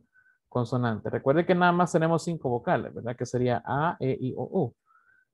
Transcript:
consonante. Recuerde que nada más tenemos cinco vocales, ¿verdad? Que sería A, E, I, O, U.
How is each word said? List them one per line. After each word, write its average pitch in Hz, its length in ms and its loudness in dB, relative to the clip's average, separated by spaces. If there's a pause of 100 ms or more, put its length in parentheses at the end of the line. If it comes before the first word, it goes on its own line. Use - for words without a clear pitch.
(480)
consonante. 117 640 -2
Recuerde 139 360 2
que 180 100 4
nada 175 180 4
más 175 180 2
tenemos 165 320 2
cinco 160 260 -4
vocales, 120 440 -2
¿verdad? 117 240 -8
Que 123 80 -4
sería 123 400 0
A, 147 340 -2
E, 131 220 -2
I, 127 160 -4
O, 127 60 -6
U. 139 320 -2 (580)